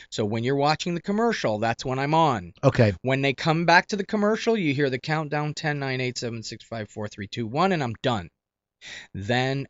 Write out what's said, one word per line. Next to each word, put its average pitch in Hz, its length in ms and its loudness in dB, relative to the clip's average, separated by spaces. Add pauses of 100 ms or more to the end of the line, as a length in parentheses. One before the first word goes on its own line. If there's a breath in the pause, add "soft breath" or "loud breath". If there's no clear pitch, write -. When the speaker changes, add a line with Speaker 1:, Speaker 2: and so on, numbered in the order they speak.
Speaker 1:
So - 160 -2
when 113 200 -2
you're 131 100 2
watching 151 400 2
the 175 80 -6
commercial, 208 560 0
that's 113 260 -2
when 131 140 -4
I'm 139 160 0
on. 123 380 2 (100)
Speaker 2:
Okay. 117 400 6
Speaker 1:
When 135 200 2
they 139 120 2
come 165 320 0
back 170 220 6
to 214 80 -4
the 196 100 -4
commercial, 220 500 2
you 165 160 0
hear 139 160 0
the 127 120 -2
countdown, 151 520 -2
ten, 147 280 -4
nine, 131 200 -2
eight, 127 160 -2
seven, 113 280 -6
six, - 180 -12
five, 110 280 -8
four, 104 180 -8
three, 101 180 -10
two, 117 220 -6
one, 165 240 2
and 160 100 0
I'm 117 200 -4
done. 104 260 -2 (840 loud breath)
Then, 127 580 -2